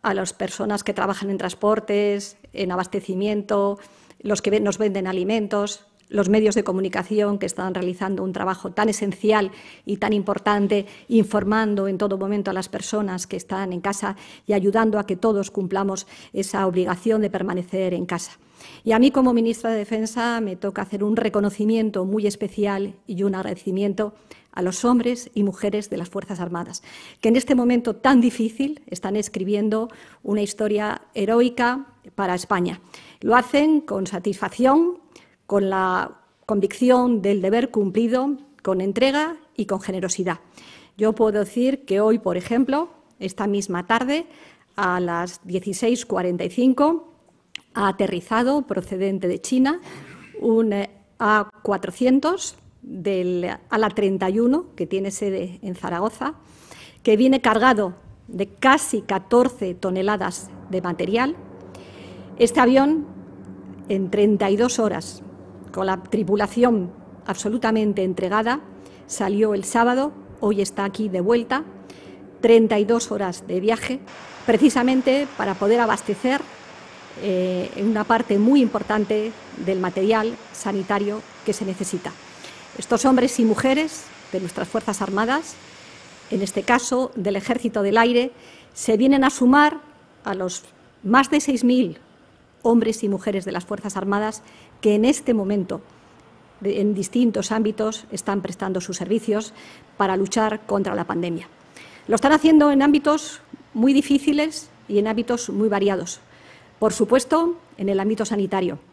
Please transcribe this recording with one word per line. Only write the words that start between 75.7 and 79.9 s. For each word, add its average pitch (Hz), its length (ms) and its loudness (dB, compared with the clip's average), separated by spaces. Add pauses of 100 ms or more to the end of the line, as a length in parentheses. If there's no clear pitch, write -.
abastecer, 233 640 0 (800)
eh, 185 540 -2
en 202 120 0
una 214 160 0
parte 214 340 2
muy 254 240 6
importante 214 720 0 (340)
del 190 140 0
material 214 540 0 (180)